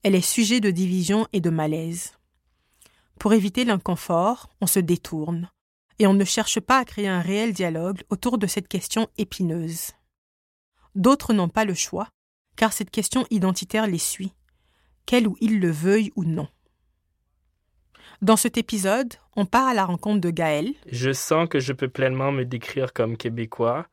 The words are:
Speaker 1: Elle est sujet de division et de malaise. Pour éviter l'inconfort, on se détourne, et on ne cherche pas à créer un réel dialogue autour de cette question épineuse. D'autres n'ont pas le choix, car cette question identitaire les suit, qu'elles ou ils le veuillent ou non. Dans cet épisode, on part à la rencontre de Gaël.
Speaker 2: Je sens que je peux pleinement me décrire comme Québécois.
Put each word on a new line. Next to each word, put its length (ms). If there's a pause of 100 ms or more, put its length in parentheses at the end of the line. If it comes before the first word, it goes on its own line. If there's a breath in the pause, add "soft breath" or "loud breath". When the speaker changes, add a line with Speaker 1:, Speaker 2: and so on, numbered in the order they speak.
Speaker 1:
Elle 100
est 60
sujet 400
de 100
division 640
et 80
de 100
malaise. 600 (1040 soft breath)
Pour 140
éviter 320
l'inconfort, 880 (100)
on 60
se 120
détourne, 720 (480)
et 80
on 60
ne 120
cherche 360
pas 180
à 60
créer 240
un 140
réel 320
dialogue 560
autour 260
de 100
cette 220
question 480
épineuse. 760 (1000)
D'autres 380
n'ont 160
pas 160
le 100
choix, 340 (460)
car 180
cette 180
question 400
identitaire 560
les 120
suit, 360 (720)
qu'elles 200
ou 140
ils 180
le 120
veuillent 460
ou 80
non. 220 (1700 loud breath)
Dans 160
cet 220
épisode, 560 (220)
on 100
part 220
à 60
la 100
rencontre 360
de 100
Gaël. 420 (140)
Speaker 2:
Je 260
sens 360
que 120
je 120
peux 160
pleinement 420
me 140
décrire 480
comme 240
Québécois. 760